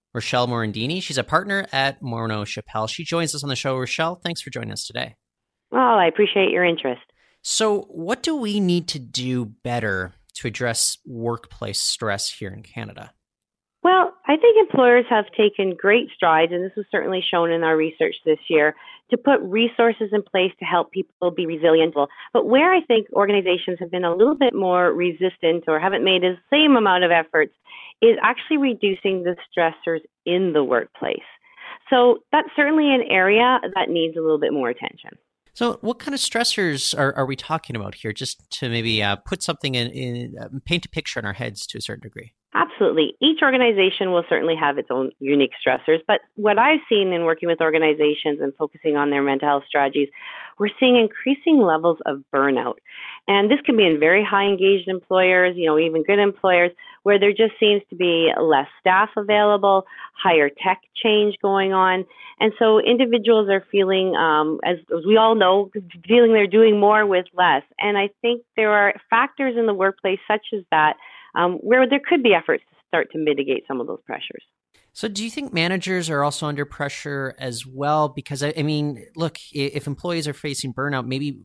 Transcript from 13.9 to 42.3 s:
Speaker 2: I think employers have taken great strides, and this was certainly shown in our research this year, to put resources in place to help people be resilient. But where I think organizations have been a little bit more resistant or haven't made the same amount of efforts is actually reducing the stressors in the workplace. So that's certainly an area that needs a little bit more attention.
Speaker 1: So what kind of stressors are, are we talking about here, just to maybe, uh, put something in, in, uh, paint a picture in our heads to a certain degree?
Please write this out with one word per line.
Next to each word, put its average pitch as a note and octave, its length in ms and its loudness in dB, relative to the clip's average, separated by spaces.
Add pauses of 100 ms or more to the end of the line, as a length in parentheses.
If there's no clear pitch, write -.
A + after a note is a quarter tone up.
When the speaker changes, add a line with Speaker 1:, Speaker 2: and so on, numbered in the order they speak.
Speaker 2:
I D4 80 2
think G#4+ 220 6
employers B3 500 4
have A3 160 2 (100)
taken G3+ 400 0
great G#3 400 0
strides, E3 380 2
and F3 100 -2
this F#3 140 -8
was G#3 140 -8
certainly F#3 380 -4
shown E3+ 220 0
in E3 140 -2
our D#3+ 140 2
research D#3+ 360 -2 (120)
this D#3 120 2 (100)
year, D3+ 280 2 (340)
to - 60 0
put - 240 2
resources A3+ 720 0
in G#3 100 0
place F#3 360 -2
to F#3+ 80 -10
help E3+ 260 -2
people F3+ 380 -4
be F3 160 -4
resilient. D#3+ 480 2
But - 520 -2
where D4 280 4
I F4+ 80 2
think A3+ 320 0
organizations F#3 680 0
have F3 100 -10
been F3+ 140 -4
a E3+ 100 0
little A3+ 200 4
bit C4+ 200 0
more F3+ 380 2
resistant F3 760 -2
or D#3 140 0
haven't F#3+ 240 -2
made F#3 180 2
the F#3 140 0 (140)
same D4 260 4
amount F#3 280 2
of E3+ 60 4
efforts D#3+ 440 0 (480)
is A3+ 200 6
actually B3 360 -2
reducing G3 640 -2
the F3 120 -2 (160)
stressors E3 500 -2 (260)
in F3+ 260 0
the D3 100 2
workplace. - 540 -2 (720)
So B3 300 4 (120)
that's D4+ 240 0
certainly D4 400 2
an B3 140 2
area G#3+ 520 2 (140)
that F#3+ 140 -4
needs E3 260 -2
a E3 60 -8
little D#3 180 0
bit D3 140 -2
more C3 160 -2
attention. - 480 -12 (380)
Speaker 1:
So A#3+ 260 -4
what A#3+ 180 -6
kind C#4+ 160 -10
of C4+ 60 -6
stressors F#3 760 -2
are, C#3 180 0
are C3+ 120 -4
we C3+ 80 -6
talking D#3 420 -8
about G2 180 -10
here, - 180 -10
just - 360 -12 (120)
to C3 80 -6
maybe, A2+ 340 -2
uh, G2+ 140 -2
put - 260 -10
something C#3+ 320 -6
in, A#2+ 160 -4
in, A#2+ 480 -10
uh, A2+ 100 -16 (180)
paint F3 180 -4
a - 40 -16
picture - 300 -10
in A2 80 -8
our G2+ 60 -6
heads A2 360 -12
to - 100 -14
a - 20 -14
certain - 220 -12
degree? A2+ 320 -20 (180)